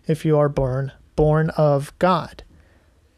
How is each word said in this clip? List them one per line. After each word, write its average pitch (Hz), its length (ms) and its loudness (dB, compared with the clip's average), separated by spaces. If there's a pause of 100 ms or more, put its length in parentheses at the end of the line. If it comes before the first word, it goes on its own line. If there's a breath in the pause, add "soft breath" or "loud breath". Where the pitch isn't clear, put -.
if 156 180 -2
you 156 140 2
are 147 100 2
born, 135 440 -4 (240)
born 156 340 2
of 143 480 0
God. 175 460 -2 (720 soft breath)